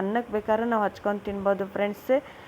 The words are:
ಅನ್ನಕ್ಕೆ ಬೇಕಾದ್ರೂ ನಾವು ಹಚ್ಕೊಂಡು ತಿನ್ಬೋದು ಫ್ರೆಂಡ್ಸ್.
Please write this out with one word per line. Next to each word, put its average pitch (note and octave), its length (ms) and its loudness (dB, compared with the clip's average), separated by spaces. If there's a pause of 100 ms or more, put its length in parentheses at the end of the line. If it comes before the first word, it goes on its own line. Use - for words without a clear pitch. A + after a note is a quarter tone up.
ಅನ್ನಕ್ಕೆ A3 360 0
ಬೇಕಾದ್ರೂ A3 360 2
ನಾವು G#3+ 140 4
ಹಚ್ಕೊಂಡು G3+ 420 -2
ತಿನ್ಬೋದು G3 460 0
ಫ್ರೆಂಡ್ಸ್. G3+ 380 0 (340)